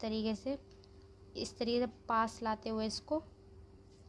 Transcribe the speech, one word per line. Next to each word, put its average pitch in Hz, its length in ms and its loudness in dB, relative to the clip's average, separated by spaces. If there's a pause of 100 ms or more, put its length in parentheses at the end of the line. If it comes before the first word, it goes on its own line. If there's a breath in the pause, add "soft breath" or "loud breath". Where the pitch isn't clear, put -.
तरीके 220 360 2
से, 269 220 -2 (800)
इस - 220 -4
तरीके 240 220 4
से 247 60 4 (220)
पास 226 340 4
लाते 220 260 -2
हुए 220 180 2
इसको 302 360 0 (880)